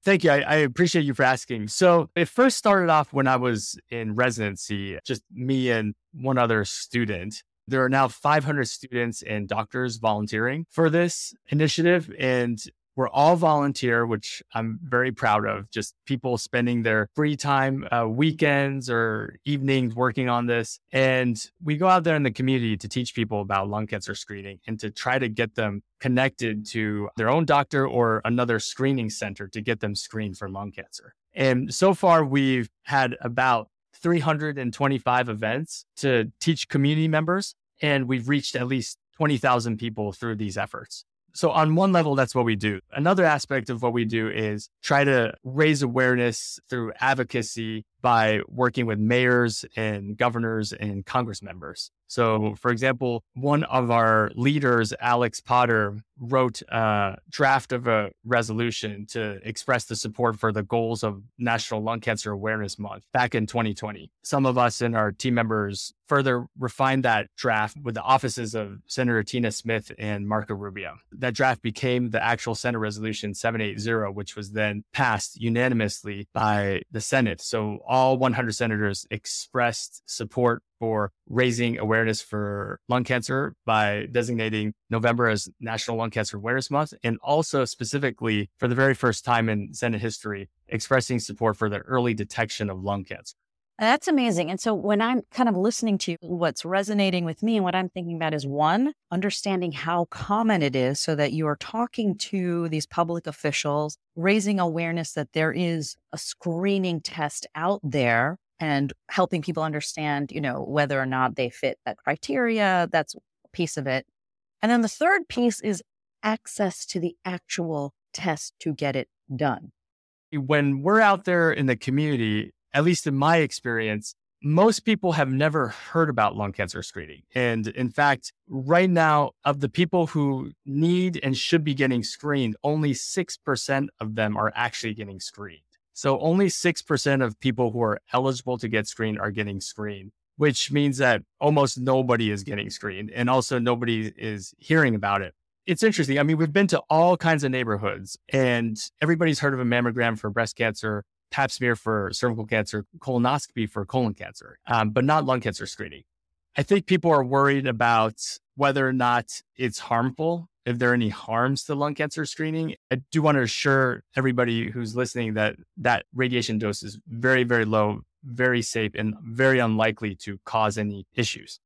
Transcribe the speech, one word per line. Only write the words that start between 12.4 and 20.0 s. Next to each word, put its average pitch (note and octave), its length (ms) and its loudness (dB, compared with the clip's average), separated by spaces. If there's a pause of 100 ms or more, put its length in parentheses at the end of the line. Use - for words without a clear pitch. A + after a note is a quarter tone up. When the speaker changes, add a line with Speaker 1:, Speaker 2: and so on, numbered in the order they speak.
Speaker 1:
we're C3 140 -2
all D#3 280 6
volunteer, C#3+ 680 2
which A2 380 -4 (100)
I'm A2+ 300 -4
very B2+ 300 0
proud G#2+ 320 2
of, G#2 240 -4
just - 260 -8 (100)
people B2+ 320 -2
spending A#2+ 440 0
their A2 340 2
free D3+ 220 0
time, C3+ 540 0
uh, A#2+ 180 2
weekends C#3 800 0
or A2+ 560 -2
evenings C3+ 500 0
working B2+ 320 0